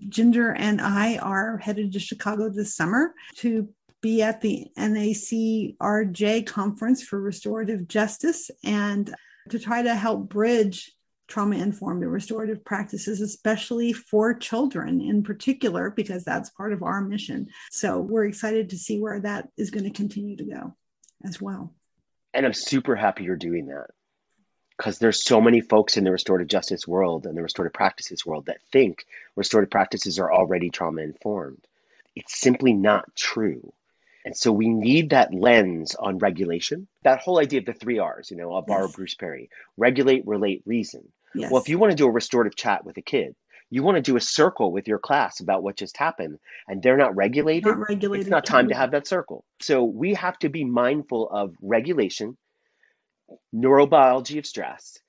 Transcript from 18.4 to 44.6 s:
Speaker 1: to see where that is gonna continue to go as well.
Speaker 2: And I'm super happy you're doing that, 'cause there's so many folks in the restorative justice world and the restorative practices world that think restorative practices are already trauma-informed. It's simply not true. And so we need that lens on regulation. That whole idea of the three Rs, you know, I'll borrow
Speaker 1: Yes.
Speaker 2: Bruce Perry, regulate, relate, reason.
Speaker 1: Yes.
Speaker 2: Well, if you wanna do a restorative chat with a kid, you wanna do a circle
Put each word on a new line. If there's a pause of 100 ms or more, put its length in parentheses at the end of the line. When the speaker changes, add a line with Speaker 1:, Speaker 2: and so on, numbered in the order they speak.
Speaker 1:
to
see
where
that (100)
is
gonna
continue
to
go (480)
as
well. (600)
Speaker 2:
And
I'm
super
happy
you're
doing
that, (880)
'cause
there's
so
many
folks
in
the
restorative
justice
world
and
the
restorative
practices
world
that (120)
think (320)
restorative
practices
are
already
trauma-informed. (500)
It's
simply
not
true. (540)
And
so
we
need
that
lens
on
regulation. (140)
That
whole
idea
of
the
three
Rs,
you
know,
I'll
borrow
Speaker 1:
Yes.
Speaker 2:
Bruce
Perry, (260)
regulate,
relate,
reason. (240)
Speaker 1:
Yes.
Speaker 2:
Well,
if
you
wanna
do
a
restorative
chat
with
a
kid, (340)
you
wanna
do
a
circle